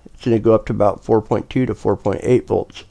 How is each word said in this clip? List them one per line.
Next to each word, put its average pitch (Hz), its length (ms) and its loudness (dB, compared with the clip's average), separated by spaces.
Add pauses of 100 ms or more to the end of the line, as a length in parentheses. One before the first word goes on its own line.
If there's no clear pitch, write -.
(120)
it's - 120 -14
gonna 113 140 2
go 110 160 2
up 107 120 0
to 123 60 -4
about 101 320 -2
four 110 180 2
point - 260 -4
two 127 180 -2
to 110 80 -4
four 101 220 -2
point - 260 -4
eight 120 240 2
volts. - 440 -4